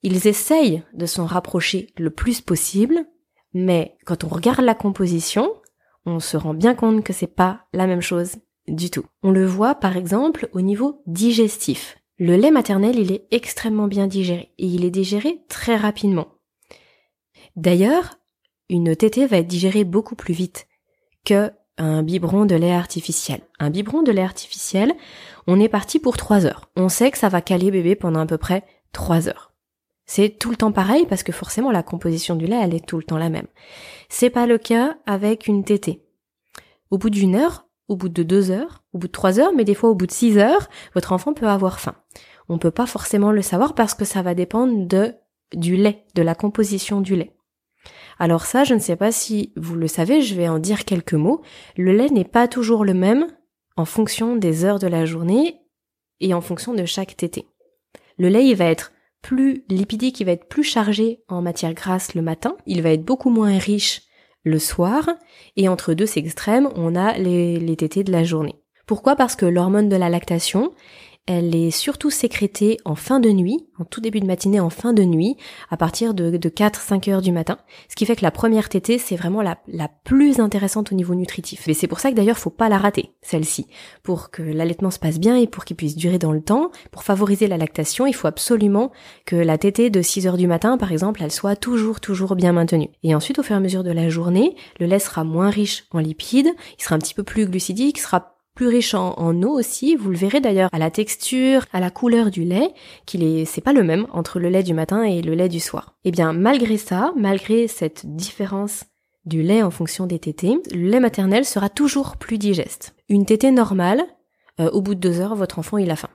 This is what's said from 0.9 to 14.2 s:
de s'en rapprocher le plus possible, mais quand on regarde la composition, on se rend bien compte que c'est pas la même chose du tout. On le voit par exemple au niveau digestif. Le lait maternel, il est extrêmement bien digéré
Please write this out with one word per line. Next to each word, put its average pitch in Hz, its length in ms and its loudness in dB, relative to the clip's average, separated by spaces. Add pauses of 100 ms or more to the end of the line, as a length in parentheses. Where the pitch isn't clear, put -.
de 170 120 -6
s'en 170 200 -4
rapprocher 180 600 -2 (100)
le 165 120 -2
plus 233 300 -2
possible, 247 680 0 (500)
mais 180 500 0
quand - 180 -4
on 160 40 -6
regarde 233 360 0
la 226 120 4
composition, 196 760 -2 (540)
on 170 140 -4
se - 180 -6
rend 156 160 -4
bien 220 220 2
compte 220 280 2
que 190 100 -6
c'est - 120 -4
pas 185 480 -2
la 185 140 0
même 180 120 0
chose 175 360 -4 (320)
du 165 240 -6
tout. - 140 -6 (180)
On 190 80 4
le 190 160 4
voit 208 260 0
par 185 240 -2
exemple 220 560 -2
au 180 80 -2
niveau 214 460 -2
digestif. 214 920 0 (220)
Le 175 160 4
lait 247 160 6
maternel, 226 480 2
il 185 120 0
est 196 200 -6
extrêmement 220 560 -2
bien 196 180 0
digéré 185 540 -4